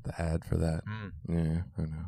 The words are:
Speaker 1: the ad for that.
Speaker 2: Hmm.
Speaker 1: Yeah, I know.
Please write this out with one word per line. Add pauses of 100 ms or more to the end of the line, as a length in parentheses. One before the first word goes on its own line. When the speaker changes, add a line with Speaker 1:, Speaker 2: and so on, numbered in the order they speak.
Speaker 1:
the
ad
for
that.
Speaker 2:
Hmm. (200)
Speaker 1:
Yeah, (160)
I
know.